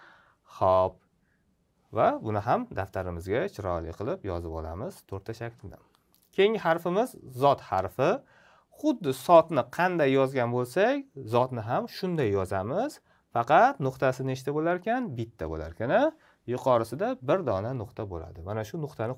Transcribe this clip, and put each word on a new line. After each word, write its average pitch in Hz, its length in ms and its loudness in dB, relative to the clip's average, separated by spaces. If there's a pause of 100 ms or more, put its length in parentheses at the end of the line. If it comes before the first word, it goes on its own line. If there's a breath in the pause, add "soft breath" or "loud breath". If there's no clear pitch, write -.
(560 soft breath)
Xo'p, 92 400 4 (960)
va 135 160 4 (160)
buni 107 240 -2
ham 185 120 2 (200)
daftarimizga 95 720 -4
chiroyli 85 460 -6
qilib 147 320 -6
yozib 85 280 -6
olamiz 90 500 -10
to'rtta 98 300 -10
shaklni. 117 360 -14 (560)
Keyingi 208 340 4
harfimiz 175 520 0 (260)
zot 139 240 6
harfi. 101 460 2 (680 soft breath)
Xuddi 233 340 0
sotni 160 480 6 (140)
qanday 170 400 2
yozgan 131 400 2
bo'lsak, 202 480 0 (280)
zotni 123 360 2
ham 175 160 -2 (120)
shunday 165 360 0
yozamiz. 101 640 -2 (380 soft breath)
Faqat 185 520 4
nuqtasi 131 440 -2
nechta 131 260 -6
bo'lar 170 240 0
ekan? 226 380 -4
Bitta 113 340 -8
bo'lar 78 240 -8
ekan, 117 140 -4 (100)
a? - 20 4 (460 soft breath)
Yuqorisida 123 600 0 (200)
bir 175 180 0
dona 107 240 -2 (120)
nuqta - 200 -10 (100)
bo'ladi. 85 360 -12
Mana 107 200 -4
shu 170 160 -8
nuqtani 120 340 -6